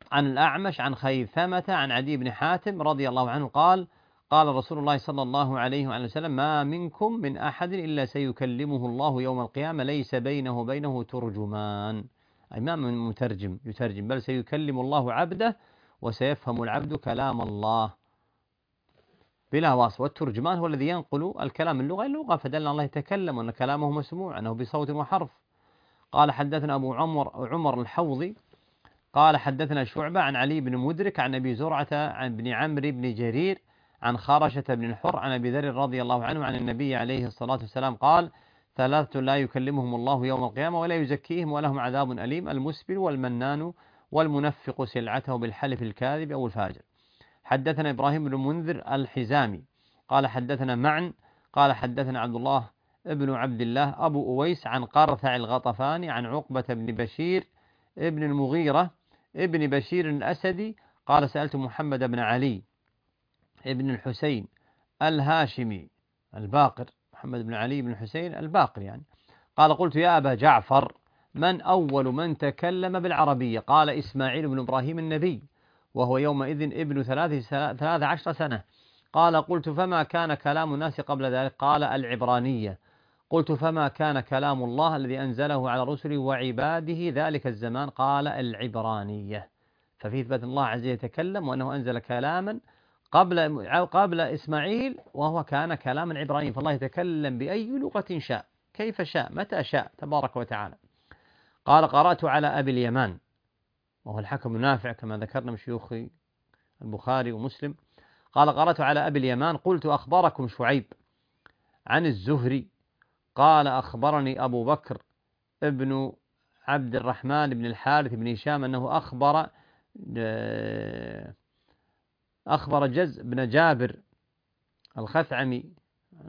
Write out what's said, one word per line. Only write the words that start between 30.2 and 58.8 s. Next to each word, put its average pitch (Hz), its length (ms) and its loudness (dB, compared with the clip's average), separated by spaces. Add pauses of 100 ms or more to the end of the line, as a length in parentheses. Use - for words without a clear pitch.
علي 139 260 2
بن 127 160 -2
مدرك 160 420 0
عن 131 160 0
أبي 127 200 0
زرعة 147 360 -2
عن 131 420 -2
ابن 117 140 -6
عمرو 143 440 0
بن 123 220 -2
جرير 120 480 0 (400)
عن 120 160 2
خارشة 143 520 2
بن 117 200 0
الحر 117 300 -2
عن 135 120 -2
أبي 123 200 -2
ذر 139 240 0
رضي 127 260 -2
الله 120 240 0
عنه 151 200 -2
عن 117 100 -2
النبي 127 400 -2
عليه 123 320 -2
الصلاة 123 300 -4
والسلام 127 380 -4
قال: 160 360 4 (440)
ثلاثة 139 440 2
لا 131 180 2
يكلمهم 131 580 0
الله 127 300 0
يوم 131 180 0
القيامة 147 360 -2
ولا 170 160 0
يزكيهم 151 560 -2
ولهم 147 280 0
عذاب 127 320 0
أليم: 123 380 -4
المسبل 147 480 -4
والمنان 143 760 -2 (380)
والمنفق 147 720 0
سلعته 123 520 -4
بالحلف 117 460 -4
الكاذب 139 500 -4
أو 135 140 -2
الفاجر. 101 360 -4 (640)
حدثنا 143 460 0
إبراهيم 143 340 2
بن 135 120 -2
منذر 156 480 -2 (120)
الحزامي 123 680 0 (460)
قال: 135 180 4
حدثنا 123 480 -2
معن 151 380 0 (400)
قال: 139 200 6
حدثنا 127 460 -2
عبد 117 160 -2
الله 123 340 0 (380)
ابن 139 260 0
عبد 120 280 -2
الله 139 440 0
أبو 143 280 0
أويس 147 340 0
عن 123 180 -2
قرثع 135 500 4
الغطفاني 131 720 -2
عن 120 160 -4
عقبة 127 440 -4
بن 113 160 -4
بشير 123 600 -2 (500)
ابن 151 260 -2
المغيرة 147 680 2 (440)